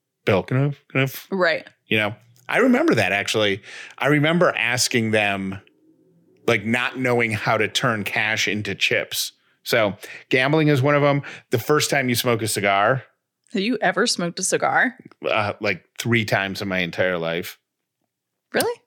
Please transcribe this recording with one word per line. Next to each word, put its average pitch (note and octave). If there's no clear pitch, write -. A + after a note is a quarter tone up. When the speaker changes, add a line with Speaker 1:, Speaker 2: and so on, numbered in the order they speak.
Speaker 1:
bill. G2
"Can B2+
I, C#3
can C3+
I -
f-" -
Speaker 2:
Right. F3
Speaker 1:
You A2
know, G#2+
I D3+
remember B3+
that, F#2+
actually. G2+
I B2+
remember D3+
asking A2+
them, G2
like, A2+
not B2
knowing A#2+
how A2
to G#2+
turn A2
cash A2
into G#2
chips. -
So G#2+
gambling C#3+
is C#3+
one D3
of C#3+
'em. C#3+
The A#2+
first D3+
time C3+
you A#2+
smoke A#2
a A2
cigar. G2+
Speaker 2:
Have G3+
you A3+
ever F#3+
smoked F3
a F#3
cigar? E3
Speaker 1:
Uh, G#2
like, G2+
three A#2
times G2
in G2
my F#2
entire F2+
life. E2
Speaker 2:
Really? G#4+